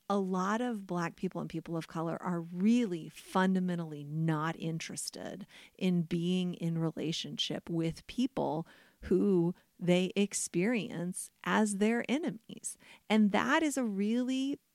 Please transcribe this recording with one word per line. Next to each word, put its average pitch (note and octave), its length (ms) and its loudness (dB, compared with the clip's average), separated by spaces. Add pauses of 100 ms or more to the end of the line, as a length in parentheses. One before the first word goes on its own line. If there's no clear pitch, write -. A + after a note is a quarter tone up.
a G3+ 80 2
lot F#3+ 440 0
of A3+ 240 -4
Black F3 300 -2
people F3 240 -4
and D#3 100 -6
people E3 280 -6
of D#3+ 100 -6
color E3 340 -4
are F3 200 -2
really F3+ 720 2
fundamentally F3+ 880 0
not D#3+ 560 0
interested - 880 -8 (300)
in F3+ 260 2
being F3+ 520 0
in E3 220 -2
relationship D#3 920 -4
with E3 380 -2
people D3+ 600 -2 (360)
who F3+ 520 4 (240)
they F3+ 360 2
experience F#3 1160 -2 (120)
as G3+ 340 2
their A3+ 300 2
enemies. - 680 -6 (320)
And G#3+ 220 6
that C4 320 4
is D4 140 0
a C4 60 0
really B3 760 0 (160)